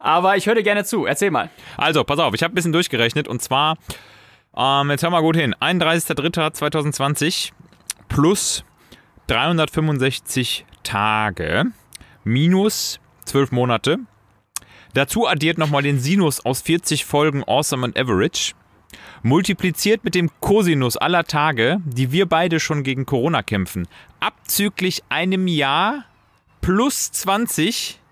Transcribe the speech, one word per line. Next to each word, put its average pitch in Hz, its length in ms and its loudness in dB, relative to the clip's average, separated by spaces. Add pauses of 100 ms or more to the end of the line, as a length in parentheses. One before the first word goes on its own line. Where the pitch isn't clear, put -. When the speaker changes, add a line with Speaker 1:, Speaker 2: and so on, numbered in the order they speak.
Speaker 1:
Aber 180 360 4
ich 185 100 -2
höre 220 80 4
dir 226 80 2
gerne 208 220 0
zu. 196 220 -2
Erzähl 170 260 0
mal. 107 180 -2 (260)
Speaker 2:
Also, 147 280 2
pass 143 160 0
auf, 147 120 2
ich 131 120 -2
hab 170 80 -2
ein - 20 -16
bisschen 170 180 0
durchgerechnet 143 540 0
und 120 160 -6
zwar, 151 340 0 (800)
ähm, 139 360 2
jetzt 139 100 -2
hör 170 80 0
mal 175 120 2
gut 160 120 4
hin, 147 240 0
einunddreißigster 165 560 0
dritter 151 400 -2
zweitausendzwanzig 147 1000 -2 (560)
plus - 540 2 (640)
dreihundertfünfundsechzig 139 1400 0 (200)
Tage 107 800 0 (580)
minus 175 760 0 (240)
zwölf 139 260 0
Monate. 123 480 0 (960)
Dazu 214 320 0
addiert 160 320 0
nochmal 147 240 2
den 143 160 2
Sinus 156 480 0
aus 131 160 -2
vierzig 165 420 0
Folgen 147 400 0
Awesome 131 400 0
and 120 140 -2
Average. 123 540 0 (720)
Multipliziert 185 800 2
mit 208 100 -4
dem 170 240 0
Cosinus 165 580 2
aller 170 280 0
Tage, 147 600 0
die 131 280 -2
wir 185 140 2
beide 170 340 2
schon 147 240 -2
gegen 131 200 -2
Corona 139 380 0
kämpfen. 92 460 -4 (320)
Abzüglich - 880 -4
einem 185 400 -2
Jahr 170 560 0 (560)
plus 214 500 0
zwanzig - 880 -4 (140)